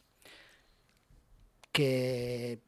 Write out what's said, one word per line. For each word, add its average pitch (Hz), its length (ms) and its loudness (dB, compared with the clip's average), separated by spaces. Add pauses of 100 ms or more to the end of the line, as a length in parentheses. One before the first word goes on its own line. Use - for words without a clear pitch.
(1700)
que 123 960 0